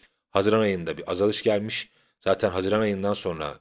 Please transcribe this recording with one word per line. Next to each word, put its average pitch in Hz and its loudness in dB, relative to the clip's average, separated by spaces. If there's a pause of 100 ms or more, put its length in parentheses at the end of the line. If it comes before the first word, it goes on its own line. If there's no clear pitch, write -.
(300)
Haziran 104 4
ayında 87 -2
bir - -8
azalış 101 0
gelmiş. 107 -2 (300)
Zaten 95 0
Haziran 95 0
ayından 101 0
sonra, 78 -6